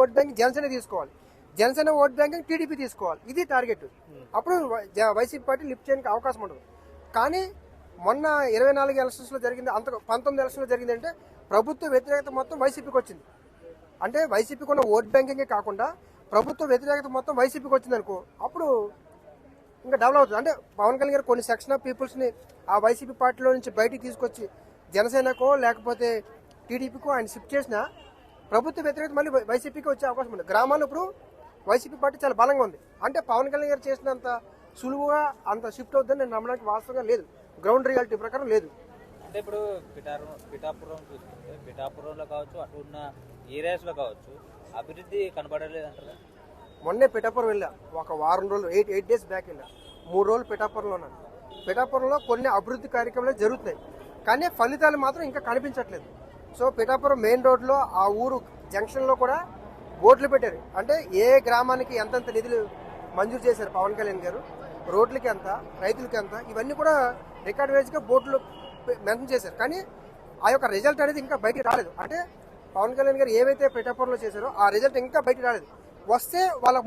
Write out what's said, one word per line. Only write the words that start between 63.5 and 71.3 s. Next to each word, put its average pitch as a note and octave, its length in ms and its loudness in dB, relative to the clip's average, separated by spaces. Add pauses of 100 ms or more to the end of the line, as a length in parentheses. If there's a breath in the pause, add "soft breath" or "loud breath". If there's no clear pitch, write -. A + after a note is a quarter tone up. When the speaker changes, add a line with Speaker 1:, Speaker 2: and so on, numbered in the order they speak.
Speaker 1:
పవన్ G3+ 220 0
కళ్యాణ్ G3 260 -4
గారు, F3+ 160 -8 (540)
రోడ్లకి A#3+ 380 2
ఎంత, F#3+ 140 -12 (360)
రైతులకి A3+ 380 -4
ఎంత, G3 120 -8 (180)
ఇవన్నీ A#3 300 -6
కూడా D#4 120 4 (540)
రికార్డు C#4 300 0
వైజ్గా A#3+ 220 0 (100)
బోర్డులు C4 280 2 (500)
పె-, B3 200 -2
మెన్షన్ B3 260 -2
చేశారు. F#3+ 280 -2
కానీ D#4 180 -2 (680)
ఆ G#3+ 80 6
యొక్క - 220 4
రిజల్ట్ C#4+ 280 2
అనేది D4 220 0
ఇంకా C4+ 200 -2